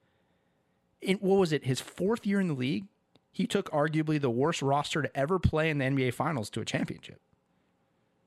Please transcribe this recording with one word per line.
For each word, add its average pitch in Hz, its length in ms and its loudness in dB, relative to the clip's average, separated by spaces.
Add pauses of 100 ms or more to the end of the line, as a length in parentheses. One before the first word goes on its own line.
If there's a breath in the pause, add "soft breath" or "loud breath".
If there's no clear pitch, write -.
(1000)
In, 190 180 0
what 190 180 4
was 180 160 4
it, 143 120 0
his 127 160 0
fourth - 460 -4
year 202 140 2
in 185 80 2
the 151 60 -2
league, 151 320 -2 (440)
he - 160 -2
took - 240 -2
arguably 156 500 2
the 135 100 2
worst 135 320 0
roster 139 400 0
to - 140 -6
ever 151 220 2
play 160 300 2
in 147 100 0
the 135 60 0
N 135 100 2
B 131 140 2
A - 20 2
Finals 127 400 -2
to 113 100 -6
a 107 40 -6
championship. - 560 -6 (1080)